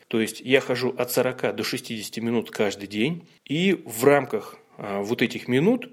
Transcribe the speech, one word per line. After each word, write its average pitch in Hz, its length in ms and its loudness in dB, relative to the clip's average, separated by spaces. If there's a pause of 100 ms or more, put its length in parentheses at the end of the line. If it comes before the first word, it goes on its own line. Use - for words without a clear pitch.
То 113 120 0
есть 107 220 -2
я 131 180 4
хожу 127 380 -2
от 123 140 -2
сорока 127 400 0
до 107 120 -4
шестидесяти 113 580 -6
минут 117 280 0
каждый 101 380 -2
день. 120 400 -2 (200)
И 175 380 2
в 113 200 -4
рамках, 135 520 4 (220)
а, 101 240 -4
вот 113 180 -2
этих 113 260 -2
минут 170 460 2